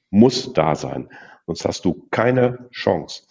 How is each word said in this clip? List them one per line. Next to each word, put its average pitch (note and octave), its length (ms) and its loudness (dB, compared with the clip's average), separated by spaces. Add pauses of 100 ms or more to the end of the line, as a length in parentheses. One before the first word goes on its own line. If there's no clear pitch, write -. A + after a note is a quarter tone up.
(100)
muss A2+ 420 4
da D#2 240 2
sein. C2+ 320 -8 (380)
Sonst - 180 -6
hast - 200 -4
du E2+ 260 -2
keine B2 600 0
Chance. - 600 -4